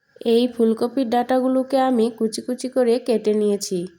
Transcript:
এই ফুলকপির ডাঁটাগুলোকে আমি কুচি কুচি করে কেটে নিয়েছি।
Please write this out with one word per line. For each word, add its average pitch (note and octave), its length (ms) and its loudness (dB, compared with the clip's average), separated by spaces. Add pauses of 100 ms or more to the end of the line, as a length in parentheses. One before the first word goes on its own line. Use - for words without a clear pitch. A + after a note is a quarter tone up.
(260)
এই A#3 220 4
ফুলকপির A#3 640 0
ডাঁটাগুলোকে B3+ 680 0
আমি C4 300 2
কুচি A3+ 320 -4
কুচি B3 280 -8
করে B3 300 2
কেটে A3 340 0
নিয়েছি। G3+ 540 -2 (120)